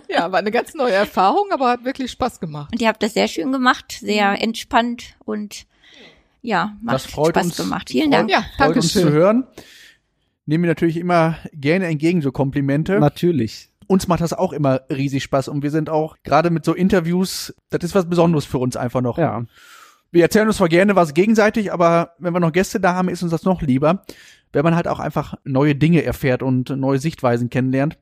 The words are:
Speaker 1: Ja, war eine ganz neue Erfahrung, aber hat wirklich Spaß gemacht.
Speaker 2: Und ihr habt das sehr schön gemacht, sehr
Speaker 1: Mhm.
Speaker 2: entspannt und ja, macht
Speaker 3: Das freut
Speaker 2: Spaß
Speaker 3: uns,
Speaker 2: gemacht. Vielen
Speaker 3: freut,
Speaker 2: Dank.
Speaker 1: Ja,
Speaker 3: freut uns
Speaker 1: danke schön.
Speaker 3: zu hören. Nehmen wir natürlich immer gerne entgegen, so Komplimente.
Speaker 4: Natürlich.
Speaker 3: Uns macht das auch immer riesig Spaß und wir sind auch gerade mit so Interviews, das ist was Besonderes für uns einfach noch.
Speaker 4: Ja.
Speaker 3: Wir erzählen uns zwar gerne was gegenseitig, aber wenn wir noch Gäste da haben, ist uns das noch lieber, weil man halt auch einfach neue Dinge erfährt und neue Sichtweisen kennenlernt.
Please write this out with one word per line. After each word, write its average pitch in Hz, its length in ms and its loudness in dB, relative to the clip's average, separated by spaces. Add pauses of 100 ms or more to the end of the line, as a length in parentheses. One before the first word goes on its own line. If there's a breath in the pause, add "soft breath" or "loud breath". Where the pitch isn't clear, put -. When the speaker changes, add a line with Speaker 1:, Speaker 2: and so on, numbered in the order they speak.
(100)
Speaker 1:
Ja, 190 200 -2
war 185 100 0
eine 202 100 -2
ganz 240 240 -4
neue 247 180 0
Erfahrung, 208 600 2
aber 262 180 0
hat 240 140 -4
wirklich 262 260 -6
Spaß - 300 -6
gemacht. 151 320 -12
Speaker 2:
Und 233 100 -4
ihr 226 60 2
habt - 140 -2
das 214 120 -4
sehr 202 140 0
schön 311 240 -6
gemacht, 262 460 -2
sehr 202 340 0
Speaker 1:
Mhm. 202 100 -2
Speaker 2:
entspannt 233 640 -2 (200)
und 208 400 -10 (760 soft breath)
ja, 202 420 -4
macht 117 120 -2
Speaker 3:
Das 131 120 -4
freut 156 280 0
Speaker 2:
Spaß 185 120 2
Speaker 3:
uns, 170 100 -4
Speaker 2:
gemacht. - 340 -6
Vielen 277 220 0
Speaker 3:
freut, 214 80 4
Speaker 2:
Dank. 220 100 -2
Speaker 1:
Ja, 302 140 2 (120)
Speaker 3:
freut - 200 2
uns 170 160 2
Speaker 1:
danke - 80 2
schön. - 20 4
Speaker 3:
zu 156 80 4
hören. 196 360 4 (1000 loud breath)
Nehmen 165 160 2
wir 170 40 2
natürlich 165 280 0
immer 170 400 2 (160)
gerne 165 340 0
entgegen, 165 360 0
so 135 100 0
Komplimente. 143 640 0
Speaker 4:
Natürlich. 147 720 0 (160)
Speaker 3:
Uns 190 220 2
macht 165 140 2
das 170 100 -2
auch 180 200 -2
immer 135 280 0 (100)
riesig 139 320 -2
Spaß - 260 -2
und 143 140 -4
wir 147 80 -4
sind 151 200 -2
auch 156 340 -2
gerade 160 260 2
mit 160 140 0
so 165 100 0
Interviews, 180 800 0 (160)
das - 140 -4
ist 170 100 -8
was 180 140 2
Besonderes 170 380 2
für 147 120 -4
uns 123 180 -2
einfach 123 260 -2
noch. 123 160 -2
Speaker 4:
Ja. 120 260 -2 (680 loud breath)
Speaker 3:
Wir 170 120 6
erzählen 214 260 4
uns 214 80 0
zwar 180 120 2
gerne 185 280 4
was 170 160 4
gegenseitig, 208 580 2
aber 170 480 2
wenn 170 140 -4
wir 175 80 -2
noch 165 120 2
Gäste 190 280 -2
da 180 140 2
haben, 185 160 0
ist 180 120 -6
uns 170 80 -2
das 165 140 -4
noch 185 160 0
lieber, 147 440 2 (480 loud breath)
weil 143 100 0
man 165 120 2
halt 175 140 -2
auch 143 120 -4
einfach 147 340 -6 (100)
neue 139 300 2
Dinge 151 280 4
erfährt 123 400 -2
und 127 280 -2
neue 135 280 -2
Sichtweisen 120 520 -2
kennenlernt. 131 520 -2